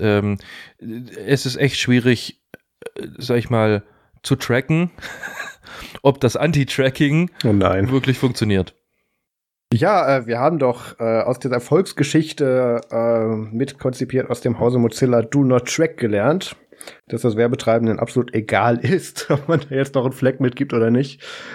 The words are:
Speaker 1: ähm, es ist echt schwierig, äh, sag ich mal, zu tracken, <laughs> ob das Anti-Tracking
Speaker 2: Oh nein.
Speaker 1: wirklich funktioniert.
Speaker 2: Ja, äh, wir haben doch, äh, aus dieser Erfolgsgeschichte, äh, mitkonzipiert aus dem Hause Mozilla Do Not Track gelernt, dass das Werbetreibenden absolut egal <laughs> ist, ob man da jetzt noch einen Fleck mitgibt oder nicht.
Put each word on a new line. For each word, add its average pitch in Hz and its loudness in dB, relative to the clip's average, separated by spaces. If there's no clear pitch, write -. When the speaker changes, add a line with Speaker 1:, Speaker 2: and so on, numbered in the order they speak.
Speaker 1:
ähm, 104 2
es 135 0
ist 127 -6
echt 139 0
schwierig, 123 0
äh, - -12
sag 123 -2
ich 117 -4
mal, 107 2
zu 131 0
tracken, 160 0
<laughs> - -18
ob 135 2
das 120 0
Anti-Tracking 143 0
Speaker 2:
Oh 110 4
nein. 95 2
Speaker 1:
wirklich 131 0
funktioniert. 104 0
Speaker 2:
Ja, 139 2
äh, 113 -8
wir 117 -2
haben 151 2
doch, 123 -2
äh, 113 2
aus 123 -2
dieser 123 -4
Erfolgsgeschichte, 131 0
äh, 117 0
mitkonzipiert 131 -4
aus 120 -4
dem 120 0
Hause 123 2
Mozilla 117 2
Do 143 2
Not 127 2
Track 160 0
gelernt, 113 0
dass 117 -6
das 110 0
Werbetreibenden 117 2
absolut 123 -2
egal 113 2
<laughs> 120 -16
ist, - -2
ob 143 -2
man 160 2
da 135 -6
jetzt 139 0
noch 127 2
einen 127 -2
Fleck - 0
mitgibt 127 -2
oder 113 4
nicht. 135 0